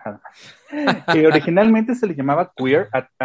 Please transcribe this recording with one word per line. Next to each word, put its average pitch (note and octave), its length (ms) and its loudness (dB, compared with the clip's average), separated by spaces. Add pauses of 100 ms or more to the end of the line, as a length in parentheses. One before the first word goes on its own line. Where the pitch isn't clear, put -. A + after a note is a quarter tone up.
ah. G#3 200 -14
<laughs> - 40 -20 (420)
Eh, F#3 540 0
originalmente G#3+ 680 2
se A#3+ 100 -4
le F3 100 -4
llamaba C#3+ 400 -2
queer C3 380 0
a, C3 160 -4 (160)